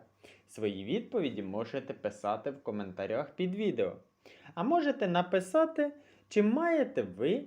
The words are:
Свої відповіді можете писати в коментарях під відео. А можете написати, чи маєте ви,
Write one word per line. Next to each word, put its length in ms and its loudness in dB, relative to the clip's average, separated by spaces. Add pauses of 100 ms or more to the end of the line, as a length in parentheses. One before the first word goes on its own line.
(480)
Свої 360 -4
відповіді 600 -2
можете 500 -6
писати 580 -4
в 120 -12
коментарях 720 -4
під 200 -2
відео. 400 0 (580)
А 100 -4
можете 440 2
написати, 840 2 (380)
чи 140 4
маєте 580 2
ви, 460 0